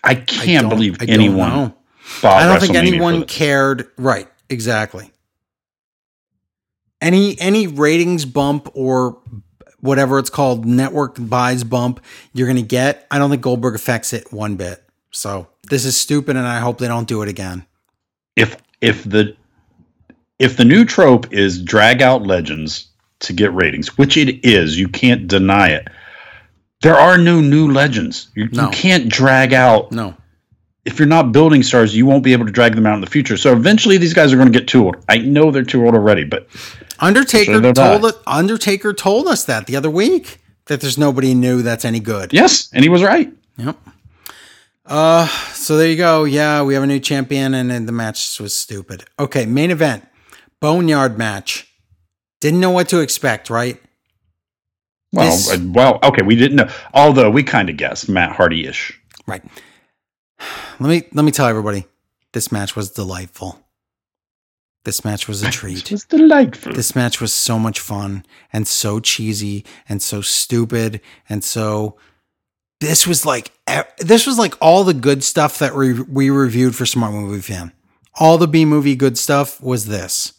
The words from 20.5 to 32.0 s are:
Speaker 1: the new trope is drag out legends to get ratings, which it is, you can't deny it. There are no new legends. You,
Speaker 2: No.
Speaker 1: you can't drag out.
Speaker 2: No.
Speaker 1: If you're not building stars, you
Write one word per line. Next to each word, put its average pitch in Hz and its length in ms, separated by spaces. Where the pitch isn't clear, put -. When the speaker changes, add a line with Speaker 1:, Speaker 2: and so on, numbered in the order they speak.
Speaker 1:
the 127 80
new 135 200
trope 135 480
is 95 300
drag 110 400
out 127 200
legends 78 680
to - 120
get 92 220
ratings, 80 420
which 139 200
it 147 280
is, 87 340
you 92 100
can't 120 400
deny 98 400
it. 76 180
There 160 140
are 170 220
no 170 220
new 147 320
legends. 131 640
You, 107 180
Speaker 2:
No. 120 140
Speaker 1:
you 98 40
can't 180 380
drag 131 440
out. 127 400
Speaker 2:
No. 110 240
Speaker 1:
If - 140
you're 151 100
not 151 240
building 147 300
stars, 113 320
you 117 120